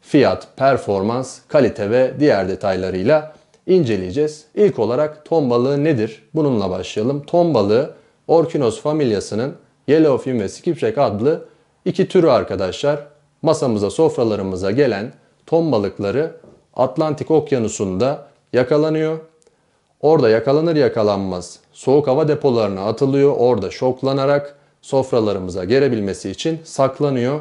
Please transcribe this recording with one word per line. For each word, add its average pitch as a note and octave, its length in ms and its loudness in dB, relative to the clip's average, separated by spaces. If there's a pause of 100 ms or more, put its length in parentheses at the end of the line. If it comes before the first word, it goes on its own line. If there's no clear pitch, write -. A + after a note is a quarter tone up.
fiyat, G#2 540 2
performans, A#2+ 920 -2
kalite A2 420 0
ve B2+ 300 2
diğer G2+ 300 2
detaylarıyla F#2+ 840 -2 (340)
inceleyeceğiz. C3+ 800 0 (100)
İlk G#3 240 2
olarak C3+ 460 -2
ton D3+ 240 0
balığı C3 340 0
nedir? A2+ 400 -2 (120)
Bununla B2+ 340 0
başlayalım. A2 580 -4
Ton F3 260 2
balığı A2+ 400 2 (340)
Orkinos C#3+ 540 2
familyasının B2+ 720 -2 (340)
Yellowfin C#3 520 2
ve F#2+ 100 -2
Skipjack C3+ 480 -4
adlı B2+ 480 0 (400)
iki F#3 220 -2
türü E3+ 220 4
arkadaşlar. G2+ 720 0 (420)
Masamıza, C3 480 0
sofralarımıza G2+ 800 -2
gelen A#2 420 0 (320)
ton E3 260 0
balıkları G#2 600 -2 (440)
Atlantik D3 560 -2
Okyanusu'nda A#2+ 960 -2 (260)
yakalanıyor. D#3 640 0 (840)
Orada D3 280 4
yakalanır C#3+ 460 2
yakalanmaz G2+ 840 0 (140)
soğuk C#3+ 340 2
hava C#3+ 200 2
depolarına A#2 580 0
atılıyor. C#3 520 2
Orada A2+ 340 2
şoklanarak C3+ 840 -2 (260)
sofralarımıza G2+ 840 -2
gelebilmesi G#2+ 680 0
için D#3+ 340 -4
saklanıyor. C3+ 760 -2